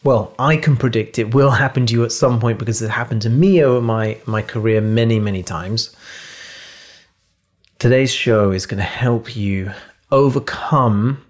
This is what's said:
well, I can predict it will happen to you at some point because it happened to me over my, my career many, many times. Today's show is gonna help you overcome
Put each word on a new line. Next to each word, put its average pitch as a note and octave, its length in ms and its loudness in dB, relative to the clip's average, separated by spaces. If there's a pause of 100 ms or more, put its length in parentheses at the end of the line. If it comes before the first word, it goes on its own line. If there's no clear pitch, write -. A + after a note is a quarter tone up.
well, A#2 340 0
I D3+ 200 2
can D#3 180 2
predict A2+ 420 -2
it A2+ 160 -2
will C#3 180 4
happen C3 360 0
to A2+ 60 0
you A#2 100 2
at A#2 80 -2
some B2 280 0
point A2+ 200 -2
because A2 220 -4
it A2 100 -4
happened A2+ 320 -4
to A2+ 60 -2
me E3+ 340 4
over B2 180 2
my, A2 440 -2
my G#2+ 160 -2
career A2 400 0
many, A2+ 380 2
many G2 240 -2
times. F#2 520 -8 (1800)
Today's C3 320 2
show G#2 400 2
is F#2+ 140 -2
gonna G2 180 -6
help A#2 520 -2
you G2 360 -4 (400)
overcome C3+ 1200 2